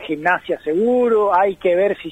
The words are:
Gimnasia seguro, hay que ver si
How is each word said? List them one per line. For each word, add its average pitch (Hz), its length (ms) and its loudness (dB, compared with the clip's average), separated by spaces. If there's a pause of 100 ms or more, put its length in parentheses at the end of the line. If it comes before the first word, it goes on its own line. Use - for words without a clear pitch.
Gimnasia 160 560 -2
seguro, 214 760 2
hay 196 200 0
que 175 180 0
ver 202 260 0
si 160 100 -12